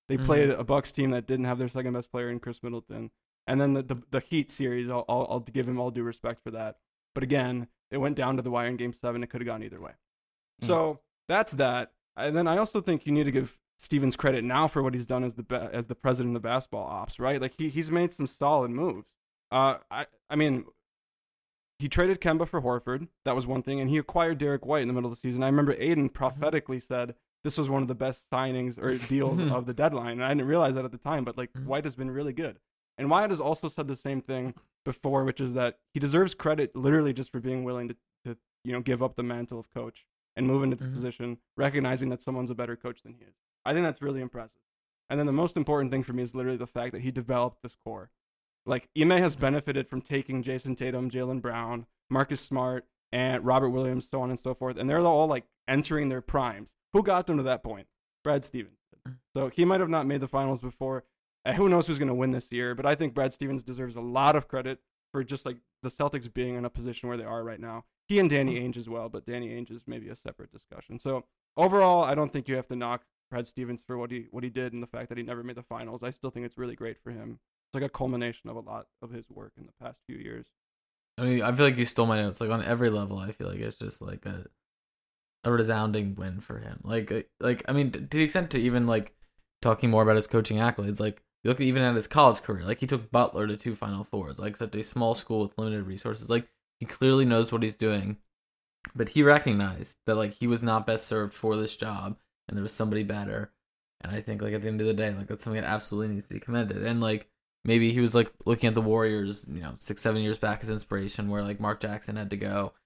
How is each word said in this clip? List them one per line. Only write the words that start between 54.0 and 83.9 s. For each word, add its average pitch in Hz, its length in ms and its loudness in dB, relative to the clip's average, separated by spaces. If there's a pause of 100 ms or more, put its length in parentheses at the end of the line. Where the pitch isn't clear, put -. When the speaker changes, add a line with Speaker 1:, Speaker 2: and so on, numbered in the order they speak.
Speaker 1:
so 135 140 -4
on 127 80 -2
and 127 80 -4
so 127 160 -4
forth. 127 220 -4
And 127 120 -2
they're 151 120 4
all, 160 260 6
like, 135 180 0 (240)
entering 147 400 0
their 127 140 -2
primes. 117 480 -4 (220)
Who 208 100 6
got 185 240 2
them 160 120 2
to 139 60 0
that 127 180 0
point? 104 240 -12 (360)
Brad 143 220 0
Stevens 107 340 -12 (120)
did. - 220 -16
Speaker 2:
Mm. 127 40 -16 (180)
Speaker 1:
So 135 140 -2
he 170 160 2
might 190 160 4
have 180 80 2
not 160 180 0
made 139 140 0
the 135 80 -4
finals 135 320 0
before. 127 440 -6 (400)
And 127 120 0
who 196 120 6
knows 175 180 6
who's 156 120 -2
gonna 135 160 2
win 131 160 2
this 127 220 -4
year? 123 220 -2
But 131 120 -2
I 147 80 6
think 143 200 -2
Brad 135 180 0
Stevens 135 320 -6
deserves 123 320 -8
a 120 40 -8
lot 131 360 4
of 143 120 0
credit 131 300 -6 (340)
for 135 120 -2
just, 127 200 -8
like, 123 140 -8 (240)
the 131 60 -6
Celtics 135 440 -2
being 123 220 -2
in 123 100 -4
a 120 60 -4
position 120 380 -8
where 120 100 -4
they 113 60 -8
are 113 180 -6
right 113 180 -10
now. 113 240 -12 (240)
He 202 100 4
and 185 120 6
Danny 135 240 2
Speaker 2:
Mm. 123 160 -4
Speaker 1:
Ainge 120 60 -8
as 117 120 -12
well, 117 200 -6
but 110 180 -12
Danny 120 220 -8
Ainge 117 220 -10
is 120 160 -14
maybe 117 220 -12
a 113 80 -14
separate - 360 -16
discussion. - 460 -20
So 131 260 -4 (320)
overall, 185 480 6
I 139 100 2
don't 147 180 0
think 135 160 -4
you 135 80 -2
have 127 120 -6
to 127 80 -8
knock 123 280 -4 (260)
Brad 120 160 -6
Stevens 123 360 -10
for 127 160 -8
what 120 140 -8
he, 117 180 -10
what 123 140 -8
he 127 60 -6
did 127 220 -6
and 120 100 -10
the 120 40 -10
fact 120 220 -12
that 120 100 -10
he 117 60 -8
never 120 180 -8
made 120 140 -12
the 123 60 -14
finals. 117 420 -12
I 123 60 -6
still 131 200 -8
think 120 160 -10
it's - 120 -12
really 120 180 -8
great 113 260 -10
for 117 80 -12
him. 113 300 -12 (260)
It's 135 140 -6
like 139 100 -2
a - 20 -16
culmination 120 580 -4
of 113 60 -12
a 113 40 -10
lot 107 280 -14 (120)
of 117 100 -14
his 117 200 -16
work 104 260 -18
in 147 80 -20
the - 80 -20 (100)
past 123 240 -16
few 127 120 -14
years. 113 280 -12 (680)
Speaker 2:
I 127 60 -4
mean, 123 200 2
I 107 100 2
feel 135 120 6
like 135 140 6
you 120 80 2
stole 117 200 2
my 110 140 4
notes. 101 200 -2
Like, 107 100 -2
on 113 120 0
every 120 280 4
level, 101 280 -2
I 95 140 -8
feel 92 160 -8
like 95 120 -8
it's 110 180 -6
just, 101 240 -10